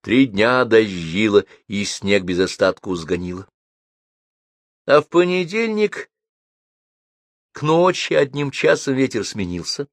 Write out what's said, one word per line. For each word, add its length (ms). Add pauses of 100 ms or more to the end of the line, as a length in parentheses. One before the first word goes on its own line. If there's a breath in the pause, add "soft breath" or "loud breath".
Три 260
дня 380
дождило, 800 (220 soft breath)
и 180
снег 400
без 160
остатку 540
сгонило. 520 (1400)
А 160
в 60
понедельник 1000 (1400)
к 100
ночи 520
одним 360
часом 440
ветер 320
сменился 680